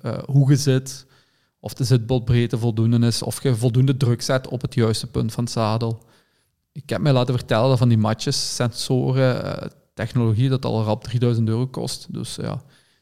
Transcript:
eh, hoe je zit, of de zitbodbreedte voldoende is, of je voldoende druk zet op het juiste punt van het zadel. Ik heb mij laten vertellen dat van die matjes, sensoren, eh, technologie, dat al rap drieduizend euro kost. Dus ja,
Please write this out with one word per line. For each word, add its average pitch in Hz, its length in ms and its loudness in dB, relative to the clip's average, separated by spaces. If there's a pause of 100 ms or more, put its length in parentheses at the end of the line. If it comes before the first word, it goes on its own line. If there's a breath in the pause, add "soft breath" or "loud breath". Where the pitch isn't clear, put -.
eh, 120 240 -6
hoe 139 240 4
je 147 60 6
zit, 135 500 -2 (540 soft breath)
of - 140 -12
de 139 100 -4
zitbodbreedte 120 720 2
voldoende 117 480 2
is, 117 160 0
of - 200 -8
je 127 140 0
voldoende 127 400 2
druk 120 260 0
zet 131 260 -2
op 127 140 -6
het - 120 -6
juiste 113 320 2
punt 120 260 -2
van 120 120 -4
het 117 80 -6
zadel. 113 540 -2 (640 soft breath)
Ik - 180 -12
heb 101 100 -2
mij 147 120 4
laten 123 220 2
vertellen 120 340 2
dat 131 100 4
van 123 100 4
die 117 100 6
matjes, 110 560 -2
sensoren, 127 1080 -2
eh, - 80 -10 (260)
technologie, 113 540 0
dat 131 160 -2
al 110 200 0
rap 107 200 -2
drieduizend 117 440 0
euro 117 180 0
kost. - 440 -8
Dus - 260 -10
ja, - 260 -8 (400 soft breath)